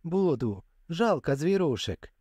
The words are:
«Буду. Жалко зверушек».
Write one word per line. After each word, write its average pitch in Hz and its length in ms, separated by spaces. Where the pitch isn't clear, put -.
«Буду. 147 600
Жалко 170 480
зверушек». 151 840